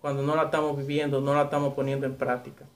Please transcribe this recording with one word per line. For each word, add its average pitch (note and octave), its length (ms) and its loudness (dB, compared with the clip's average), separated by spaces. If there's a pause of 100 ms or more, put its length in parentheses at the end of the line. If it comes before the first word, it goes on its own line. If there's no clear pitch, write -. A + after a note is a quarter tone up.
cuando C#3 220 -2
no C#3+ 100 2
la D#3 100 4
estamos D3+ 340 0
viviendo, C#3+ 420 0
no C#3 140 2
la D3 100 4
estamos C#3+ 300 0
poniendo C#3 320 -2
en C3 100 -2
práctica. B2+ 500 -4 (100)